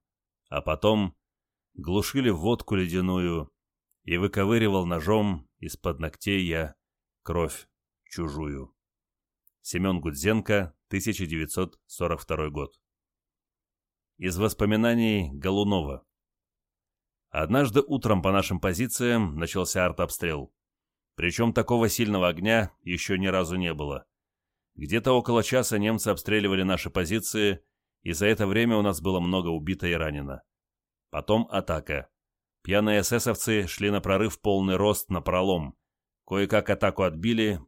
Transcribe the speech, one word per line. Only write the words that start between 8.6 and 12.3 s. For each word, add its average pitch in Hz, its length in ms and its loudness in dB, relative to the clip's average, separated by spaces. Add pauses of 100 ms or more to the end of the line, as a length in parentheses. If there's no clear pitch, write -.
Семён 92 400 -2
Гудзенко, 92 760 0 (140)
тысяча 98 360 -4
девятьсот 80 600 -4
сорок 82 340 -4
второй 78 320 -4